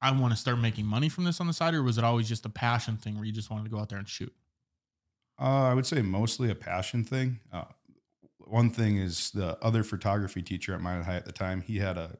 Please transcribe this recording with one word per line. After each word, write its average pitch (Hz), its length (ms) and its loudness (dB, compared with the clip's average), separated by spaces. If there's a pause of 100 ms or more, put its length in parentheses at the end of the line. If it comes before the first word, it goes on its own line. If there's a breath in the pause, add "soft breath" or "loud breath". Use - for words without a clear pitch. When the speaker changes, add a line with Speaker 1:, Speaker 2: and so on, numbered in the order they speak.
Speaker 1:
"I 135 120 4
wanna 123 240 4
start 120 240 0
making 110 260 0
money 120 220 2
from 180 160 -4
this 175 160 0
on 170 80 0
the 165 40 0
side," 165 220 2
or 151 80 2
was 120 160 2
it 117 60 4
always 117 240 4
just 113 180 -4
a - 40 -6
passion 117 480 0
thing 107 180 -8
where 107 80 -6
you 107 80 -6
just 107 180 -8
wanted 107 140 -6
to 110 60 -8
go 107 100 -4
out 107 80 -6
there 101 100 -8
and 104 100 -10
shoot? - 240 -10 (1080)
Speaker 2:
Uh, 135 300 4
I 123 40 6
would 127 120 4
say 147 160 2
mostly 107 480 2
a 95 40 2
passion 92 480 -2
thing. 127 380 -2 (100)
Uh, 87 140 -8 (760)
one 117 320 4
thing 113 280 2
is 90 340 -2
the 90 320 -2
other 113 180 4
photography 101 600 -2
teacher 92 300 -6
at 90 80 -4
Minot 87 260 -2
High 92 100 -2
at 87 80 -6
the - 80 -14
time, 92 300 -4
he 107 160 -4
had 95 200 -2
a 82 220 -10